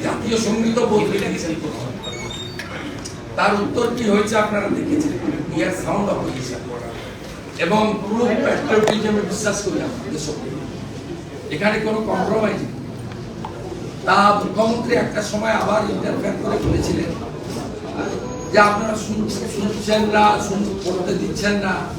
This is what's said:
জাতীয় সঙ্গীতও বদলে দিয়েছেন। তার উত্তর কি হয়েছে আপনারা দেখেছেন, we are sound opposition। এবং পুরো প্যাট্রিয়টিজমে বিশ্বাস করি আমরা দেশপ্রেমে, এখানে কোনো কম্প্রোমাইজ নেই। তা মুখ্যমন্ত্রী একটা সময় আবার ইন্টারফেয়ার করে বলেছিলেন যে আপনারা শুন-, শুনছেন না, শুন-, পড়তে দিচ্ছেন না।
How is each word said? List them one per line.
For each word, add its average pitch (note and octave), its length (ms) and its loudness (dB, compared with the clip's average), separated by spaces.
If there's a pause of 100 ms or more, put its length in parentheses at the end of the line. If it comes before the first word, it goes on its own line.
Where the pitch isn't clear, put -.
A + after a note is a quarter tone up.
জাতীয় - 340 0
সঙ্গীতও A3+ 480 2
বদলে G#3 220 4
দিয়েছেন। F3 480 0 (1800)
তার G3 180 4
উত্তর A3+ 440 2
কি A3+ 120 2
হয়েছে G#3 280 4
আপনারা G#3 320 2
দেখেছেন, - 420 2 (420)
we D#3 60 0
are F3+ 60 2
sound - 220 -2
opposition। C3+ 720 -2 (960)
এবং G3+ 520 2
পুরো A#3+ 160 2
প্যাট্রিয়টিজমে G#3+ 960 4
বিশ্বাস G3 400 -2
করি E3 200 0
আমরা - 300 -6
দেশপ্রেমে, - 1400 -8
এখানে G#3+ 240 0
কোনো A3 180 0
কম্প্রোমাইজ G3 580 0
নেই। - 100 -4 (1400)
তা G3+ 400 6
মুখ্যমন্ত্রী A#3 500 2
একটা G#3+ 260 0
সময় G#3 300 -2
আবার G#3 380 2
ইন্টারফেয়ার F#3+ 540 -2
করে - 140 0
বলেছিলেন - 480 2 (1500)
যে G3 80 6
আপনারা A3+ 360 4
শুন-, G#3 340 -2
শুনছেন G#3 760 0
না, G#3 320 6 (120)
শুন-, G3 360 -2
পড়তে F#3 280 0
দিচ্ছেন G3 380 0
না। G3 240 0 (240)